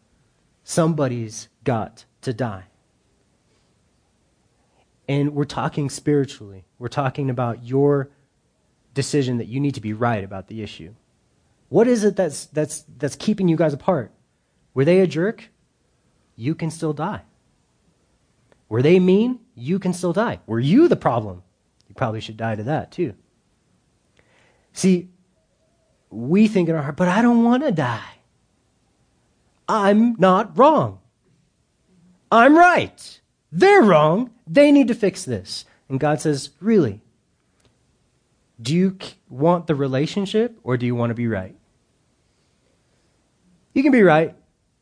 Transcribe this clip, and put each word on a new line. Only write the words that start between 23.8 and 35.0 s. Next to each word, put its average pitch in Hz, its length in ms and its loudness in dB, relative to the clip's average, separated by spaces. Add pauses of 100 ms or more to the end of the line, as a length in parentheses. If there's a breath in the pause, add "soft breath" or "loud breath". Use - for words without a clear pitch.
See, 180 360 0 (1000)
we 151 380 2
think 190 220 0
in 165 60 0
our 151 80 -4
heart, 143 140 -8
"But 180 100 2
I 185 140 2
don't 240 220 4
wanna 254 280 0
die. 123 480 -6 (1500)
I'm 214 520 2
not 185 380 2
wrong. 185 420 4 (1300)
I'm 247 260 6
right. 339 600 2 (320)
They're 381 300 6
wrong. 180 480 4 (160)
They 285 260 4
need 277 180 6
to 226 60 -2
fix - 300 -4